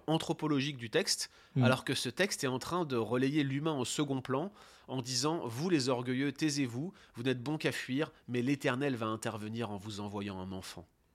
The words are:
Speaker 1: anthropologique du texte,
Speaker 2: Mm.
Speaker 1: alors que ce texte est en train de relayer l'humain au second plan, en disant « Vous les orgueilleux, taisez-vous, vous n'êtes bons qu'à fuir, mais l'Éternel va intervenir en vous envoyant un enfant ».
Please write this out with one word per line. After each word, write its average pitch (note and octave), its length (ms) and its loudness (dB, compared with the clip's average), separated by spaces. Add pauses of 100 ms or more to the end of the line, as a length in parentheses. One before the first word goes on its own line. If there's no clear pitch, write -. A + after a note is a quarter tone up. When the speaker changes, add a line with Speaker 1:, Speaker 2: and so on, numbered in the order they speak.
Speaker 1:
anthropologique D3+ 680 0
du A#2 140 -8
texte, - 400 0 (260)
Speaker 2:
Mm. C3 80 8
Speaker 1:
alors B2+ 220 4
que C#3 80 0
ce B2+ 160 -2
texte - 340 0
est C3 40 2
en B2+ 100 0
train F3 260 -2
de C3 120 0
relayer B2+ 460 2
l'humain C#3+ 300 0
au B2+ 140 0
second C#3 340 0
plan, D3 320 -2 (360)
en C3 120 -2
disant « C3 460 0
Vous C3 240 -2
les C3+ 180 4
orgueilleux, B2+ 440 0
taisez-vous, C#3+ 600 0 (220)
vous A#2 80 -10
n'êtes B2+ 200 0
bons D3 140 -2
qu'à D3+ 160 0
fuir, D3 400 -2 (160)
mais A#2+ 140 0
l'Éternel C3+ 520 2
va A2+ 120 -2
intervenir A2 640 -4
en G#2 80 -6
vous G2+ 220 -8
envoyant G2+ 380 -6
un F#2 140 -8
enfant ». - 340 -10 (280)